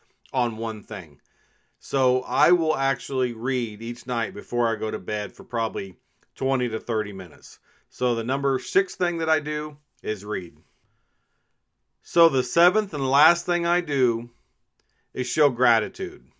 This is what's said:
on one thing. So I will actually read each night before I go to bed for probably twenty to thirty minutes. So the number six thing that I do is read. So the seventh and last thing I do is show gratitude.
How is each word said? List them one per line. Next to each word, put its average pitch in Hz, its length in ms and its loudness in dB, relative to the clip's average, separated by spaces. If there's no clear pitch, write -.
on 120 240 0
one 110 260 -6
thing. 87 380 -12
So 127 440 0
I 143 300 4
will 160 240 2
actually 135 580 -2
read 113 480 -4
each 120 240 -8
night 117 260 -4
before 117 360 -2
I 113 80 -2
go 107 140 -4
to 107 80 -4
bed 104 340 -6
for 98 120 -14
probably 104 520 -4
twenty 131 360 0
to 110 100 -4
thirty 107 320 -2
minutes. 85 460 -14
So 123 240 -2
the 113 100 -4
number 135 340 0
six 190 360 0
thing 175 240 -2
that 160 100 -2
I 156 120 4
do 151 360 -6
is 101 220 -4
read. 90 320 -8
So 165 280 6
the 135 120 2
seventh 180 520 2
and 135 160 -2
last 160 340 6
thing 175 220 -2
I 175 160 0
do 123 480 0
is 127 140 -4
show 147 240 2
gratitude. 107 760 0